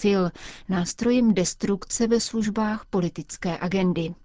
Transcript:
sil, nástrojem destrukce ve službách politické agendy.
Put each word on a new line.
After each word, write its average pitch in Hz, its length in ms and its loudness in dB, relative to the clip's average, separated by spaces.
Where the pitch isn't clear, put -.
sil, 202 200 4
nástrojem 226 640 2
destrukce 196 720 -2
ve 226 140 4
službách 214 680 -2
politické 175 680 -2
agendy. 175 560 0